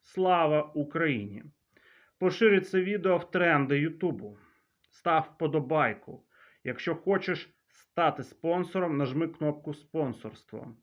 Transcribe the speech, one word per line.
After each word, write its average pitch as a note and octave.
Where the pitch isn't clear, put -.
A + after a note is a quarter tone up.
Слава E3+
Україні! D3
Поширюй F#3+
це F#3
відео F#3+
в F3
тренди C#3+
Ютубу. C3+
Став D#3
вподобайку. C#3+
Якщо D#3+
хочеш F#3
стати -
спонсором, F3
нажми C#3+
кнопку D3+
спонсорство. A#2